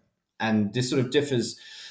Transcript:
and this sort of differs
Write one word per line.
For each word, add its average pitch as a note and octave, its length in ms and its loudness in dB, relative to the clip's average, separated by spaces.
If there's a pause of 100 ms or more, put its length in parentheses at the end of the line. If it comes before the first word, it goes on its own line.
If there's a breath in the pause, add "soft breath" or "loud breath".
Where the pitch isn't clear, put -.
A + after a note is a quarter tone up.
(400)
and G#2+ 320 2
this B2+ 160 0
sort C3+ 160 2
of A#2+ 60 -4
differs C3+ 500 0 (300 loud breath)